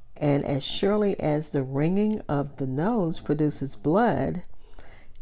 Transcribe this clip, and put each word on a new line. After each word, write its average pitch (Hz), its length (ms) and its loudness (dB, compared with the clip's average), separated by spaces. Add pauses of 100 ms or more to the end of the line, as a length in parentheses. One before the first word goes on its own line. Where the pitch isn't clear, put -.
(180)
and 143 280 2
as 143 180 0
surely 202 560 2
as 151 320 0
the 139 120 2
wringing 180 580 2
of 143 340 -2
the 139 100 -4
nose 170 540 0
produces 147 560 0
blood," 165 680 2 (800)